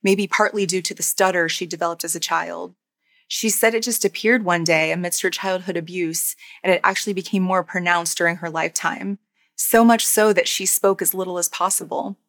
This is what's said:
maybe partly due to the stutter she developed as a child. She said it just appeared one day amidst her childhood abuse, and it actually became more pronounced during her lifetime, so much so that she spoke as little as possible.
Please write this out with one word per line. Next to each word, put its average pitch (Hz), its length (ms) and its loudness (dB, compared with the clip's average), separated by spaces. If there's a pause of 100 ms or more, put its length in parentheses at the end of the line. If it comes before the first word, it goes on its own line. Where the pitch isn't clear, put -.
maybe 196 260 2
partly 208 380 0
due 180 160 -2
to 175 120 -6
the - 100 -8
stutter 180 460 2
she 175 160 -4
developed 170 380 -4
as 165 120 -4
a 170 60 -6
child. 170 540 -4 (540)
She - 200 -2
said 226 240 2
it 226 80 0
just 233 240 -2
appeared 220 380 2
one 175 200 0
day 160 280 2
amidst 175 300 -4
her 180 100 0
childhood 185 460 -4
abuse, 170 580 -4 (260)
and 190 100 2
it 180 120 4
actually 190 300 0
became 190 280 -2
more 185 220 2
pronounced 175 540 0
during 170 180 2
her 170 140 -8
lifetime, 165 680 -4 (380)
so - 280 4
much 233 220 6
so 214 280 4
that 185 140 2
she 190 200 -4
spoke 196 340 2
as 175 140 -2
little 185 240 -4
as 175 100 -2
possible. 180 680 -4 (100)